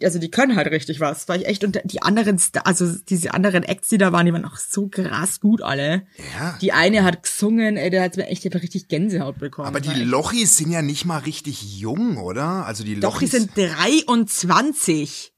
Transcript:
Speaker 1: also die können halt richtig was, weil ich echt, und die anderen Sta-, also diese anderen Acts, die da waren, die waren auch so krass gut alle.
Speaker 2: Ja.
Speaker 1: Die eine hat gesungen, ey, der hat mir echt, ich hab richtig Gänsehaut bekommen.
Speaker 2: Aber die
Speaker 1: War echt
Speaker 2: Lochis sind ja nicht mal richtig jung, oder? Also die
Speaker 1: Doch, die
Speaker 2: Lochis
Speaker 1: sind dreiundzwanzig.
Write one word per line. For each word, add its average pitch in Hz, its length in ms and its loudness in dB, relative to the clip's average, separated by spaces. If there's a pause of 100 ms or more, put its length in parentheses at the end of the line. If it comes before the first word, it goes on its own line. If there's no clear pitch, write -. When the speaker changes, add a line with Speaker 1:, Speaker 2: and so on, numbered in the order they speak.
Speaker 1:
also 175 140 2
die 165 120 -4
können 254 260 4
halt 151 140 2
richtig 151 300 -2
was, 156 260 -2
weil 180 140 -2
ich 185 60 -6
echt, 202 180 -2
und 208 200 0
die - 180 -6
anderen 202 360 4
Sta-, - 280 0
also 180 200 2 (220)
diese 175 240 0
anderen 185 320 2
Acts, - 240 -4
die 226 80 2
da 190 160 4
waren, 175 140 4
die 170 80 4
waren 165 100 -4
auch - 140 -12
so 202 300 -4
krass 180 520 -4
gut 214 220 4
alle. 151 440 -2 (320)
Speaker 2:
Ja. 170 220 -6
Speaker 1:
Die 185 120 2
eine 196 300 6
hat 175 200 2
gesungen, 214 560 2
ey, 151 100 0
der 185 140 2
hat 185 160 -2
mir 190 80 -2
echt, - 180 -6
ich 180 100 -4
hab 180 60 -2
richtig 175 280 -6
Gänsehaut 156 500 -2
bekommen. 143 300 -10
Speaker 2:
Aber 139 120 -4
die 139 80 -4
Speaker 1:
War 147 80 -2
echt 120 80 0
Speaker 2:
Lochis 156 540 2
sind 160 120 -2
ja 170 120 0
nicht 147 240 -2
mal 160 140 -4
richtig 123 600 -10
jung, 147 380 -2
oder? 135 480 -4
Also 110 180 -8
die 104 160 -6
Speaker 1:
Doch, - 200 -2
die - 40 0
Speaker 2:
Lochis - 60 0
Speaker 1:
sind 226 260 0
dreiundzwanzig. 190 1800 0